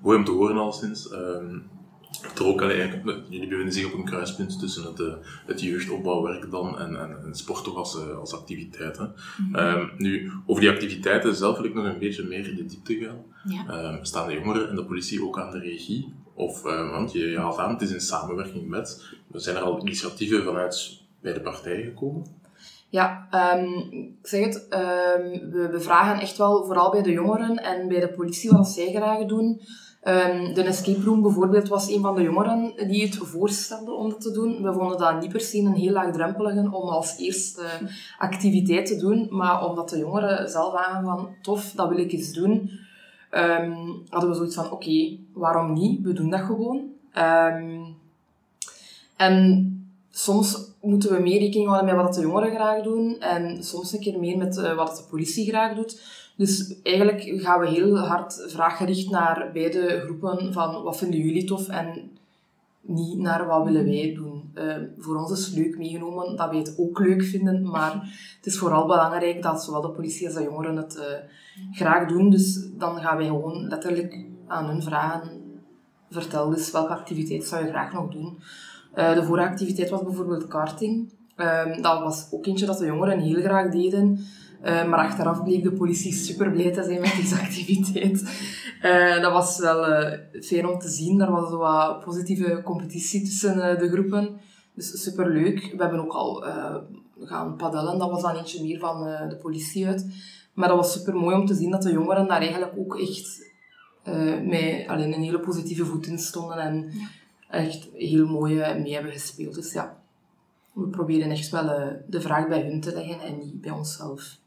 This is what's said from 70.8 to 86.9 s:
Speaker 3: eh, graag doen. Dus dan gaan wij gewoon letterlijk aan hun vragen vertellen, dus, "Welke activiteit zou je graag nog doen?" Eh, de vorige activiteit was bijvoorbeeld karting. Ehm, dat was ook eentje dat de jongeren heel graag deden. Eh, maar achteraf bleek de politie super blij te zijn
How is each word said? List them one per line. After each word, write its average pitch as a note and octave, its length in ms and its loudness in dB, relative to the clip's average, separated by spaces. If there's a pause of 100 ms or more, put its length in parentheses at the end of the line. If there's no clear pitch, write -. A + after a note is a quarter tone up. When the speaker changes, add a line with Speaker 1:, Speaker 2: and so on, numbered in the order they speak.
Speaker 3:
eh, D3 80 -10 (680)
graag F3 360 4
doen. F#3+ 220 6
Dus F#3+ 380 6 (100)
dan E3+ 200 -4
gaan D#3+ 180 0
wij D#3 100 0
gewoon D#3 420 -4
letterlijk F3 560 -4 (220)
aan D#3+ 200 -4
hun D3+ 160 -2
vragen D#3 480 -2 (800)
vertellen, D#3 400 -2
dus, D#3+ 200 -2
"Welke D#3+ 220 0
activiteit D#3+ 520 -4
zou E3 200 -4
je D#3+ 60 -2
graag C#3 220 -4
nog D#3+ 200 -6
doen?" D#3 260 -10 (560)
Eh, E3 200 4
de E3 100 4
vorige F3 240 2
activiteit F3+ 420 -2
was F#3 120 -2
bijvoorbeeld F3 440 -4
karting. G#3+ 640 -4 (240)
Ehm, E3 460 0
dat E3 200 4
was D#3 280 -4
ook - 160 -6
eentje G3 200 0
dat F#3+ 120 -2
de F3 80 0
jongeren F3+ 340 2
heel D#3+ 220 2
graag F#3+ 300 4
deden. G3 460 4 (440)
Eh, E3+ 260 2
maar E3 100 4
achteraf E3 440 2
bleek F#3 200 2
de F3+ 100 2
politie F3 400 0
super - 400 4
blij F3 200 4
te F#3 100 0
zijn F3 180 0